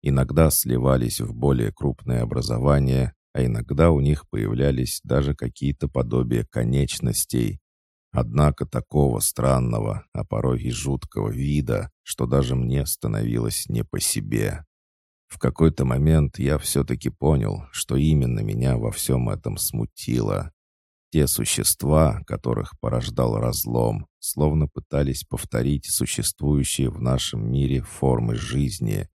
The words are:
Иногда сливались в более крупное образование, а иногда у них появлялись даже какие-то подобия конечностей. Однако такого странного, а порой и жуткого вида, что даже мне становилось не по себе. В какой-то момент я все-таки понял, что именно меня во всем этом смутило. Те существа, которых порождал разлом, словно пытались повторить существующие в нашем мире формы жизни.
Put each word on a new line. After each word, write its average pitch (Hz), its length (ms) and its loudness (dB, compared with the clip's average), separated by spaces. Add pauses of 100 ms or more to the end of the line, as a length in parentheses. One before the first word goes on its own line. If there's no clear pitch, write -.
Иногда 69 480 4
сливались 62 720 2
в 58 120 -6
более 60 380 2
крупное 64 500 -2
образование, 64 920 2 (180)
а 65 100 -2
иногда 62 480 2
у 73 100 4
них 71 280 2
появлялись 60 760 0
даже 69 300 0
какие-то 69 540 -4
подобия 60 560 0
конечностей. 60 1160 -2 (520)
Однако 67 540 2
такого 62 540 0
странного, 58 920 0
а - 120 -6
порой 60 400 -2
и 64 60 -2
жуткого 58 600 -4
вида, 67 600 -2 (120)
что - 240 -4
даже 65 300 2
мне 64 280 0
становилось 57 840 -4
не 57 140 -2
по - 160 -6
себе. 52 680 -2 (600)
В - 100 -18
какой-то 76 480 2
момент 71 520 4
я 69 200 2
все-таки 65 500 -2
понял, 62 540 0 (100)
что - 240 -4
именно 67 440 2
меня 58 360 0
во 55 160 -2
всем 62 380 0
этом 50 260 -6
смутило. 55 960 -4 (580)
Те 73 180 4
существа, 69 960 2
которых - 540 -4
порождал 58 580 -2
разлом, 57 680 -2 (100)
словно 76 480 0
пытались 69 560 -4
повторить 64 640 -2
существующие 65 1040 0
в - 100 -10
нашем 60 520 -2
мире 67 300 0
формы 58 520 0
жизни. 57 800 -4